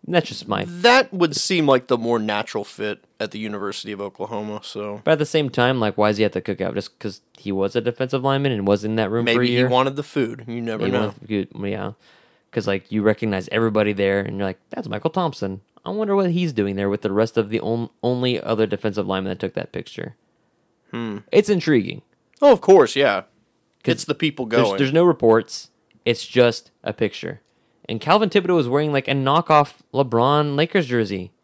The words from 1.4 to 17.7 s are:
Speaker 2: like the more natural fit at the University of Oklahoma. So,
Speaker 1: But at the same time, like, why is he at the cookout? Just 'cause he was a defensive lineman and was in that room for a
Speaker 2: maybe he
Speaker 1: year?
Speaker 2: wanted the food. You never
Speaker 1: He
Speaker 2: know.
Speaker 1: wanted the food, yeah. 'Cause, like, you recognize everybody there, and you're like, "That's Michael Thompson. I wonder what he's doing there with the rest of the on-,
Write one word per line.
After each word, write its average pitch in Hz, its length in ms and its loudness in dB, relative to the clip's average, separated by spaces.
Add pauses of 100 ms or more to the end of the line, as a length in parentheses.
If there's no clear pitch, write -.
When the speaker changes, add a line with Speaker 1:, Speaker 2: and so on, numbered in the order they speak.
Speaker 2:
like 131 220 4
the 120 100 2
more 117 200 0
natural 104 460 -4
fit - 400 -8 (160)
at 110 120 -4
the 107 60 -12
University 104 540 -8
of 98 80 -10
Oklahoma. 104 640 -8
So, 104 420 -10
Speaker 1:
But 156 80 2
at 151 60 2
the 151 80 -2
same 147 240 -2
time, 127 280 2
like, 107 200 0
why 104 120 4
is 101 60 -2
he 107 80 2
at 98 80 0
the 92 80 -2
cookout? 92 340 -6
Just - 240 -10
'cause 101 220 -10 (180)
he 101 140 -8
was 98 240 -2
a 120 40 2
defensive 127 420 -4
lineman 139 300 0
and 98 140 -2
was 101 180 2
in 110 120 -2
that 107 140 0
room 117 160 0
for 117 60 2
a - 20 4
Speaker 2:
maybe 123 140 2
he 123 100 2
Speaker 1:
year? 127 100 2
Speaker 2:
wanted 135 280 2
the 147 60 -4
food. 117 460 -4
You 120 140 -6
never 110 240 -4
Speaker 1:
He 98 40 0
Speaker 2:
know. 101 100 0
Speaker 1:
wanted 104 200 -4
the - 60 -20
food, 104 220 -2 (200)
yeah. 101 240 -6 (580)
'Cause, 107 160 -4
like, 98 240 -4
you 107 120 -2
recognize 104 500 0
everybody 107 400 2
there, 98 280 2
and 98 180 -6
you're 98 80 -2
like, 92 120 -6 (120)
"That's 107 180 -10
Michael 104 220 -4
Thompson. 98 500 -6 (240)
I - 60 -10
wonder 202 260 -2
what 190 140 0
he's 165 220 -2
doing 101 240 -2
there 98 140 -2
with 101 120 -4
the 98 100 -2
rest 110 240 0
of 104 140 0
the 110 100 -2
on-, 117 300 -4 (120)